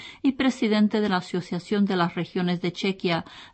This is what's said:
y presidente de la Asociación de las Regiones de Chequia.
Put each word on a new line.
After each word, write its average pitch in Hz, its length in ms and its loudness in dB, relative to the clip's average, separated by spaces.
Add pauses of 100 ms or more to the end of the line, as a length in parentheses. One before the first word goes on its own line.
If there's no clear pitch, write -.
(220)
y 269 120 2
presidente 214 640 2
de 208 80 0
la 190 100 2
Asociación 185 680 -2
de 190 100 0
las 170 200 0
Regiones 175 460 -2
de 175 120 -2
Chequia. 185 500 -2 (300)